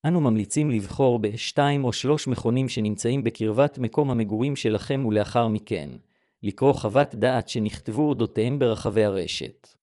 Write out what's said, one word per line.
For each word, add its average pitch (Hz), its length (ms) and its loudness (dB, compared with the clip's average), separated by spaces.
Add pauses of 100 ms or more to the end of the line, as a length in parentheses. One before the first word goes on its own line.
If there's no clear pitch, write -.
אנו 170 140 4
ממליצים 127 500 2
לבחור 120 480 2
בשתיים 139 680 0
או 117 80 0
שלוש 143 360 0
מכונים 123 400 0
שנמצאים 113 560 -2
בקרבת 117 540 0
מקום 131 320 0
המגורים 117 460 0
שלכם 123 500 -2
ולאחר 107 420 2
מכן, 101 420 -4 (520)
לקרוא 131 300 2
חוות 131 420 0
דעת 120 340 0
שנכתבו 113 600 -2
אודותיהם 120 500 0
ברחבי 110 460 2
הרשת. 92 640 -4 (140)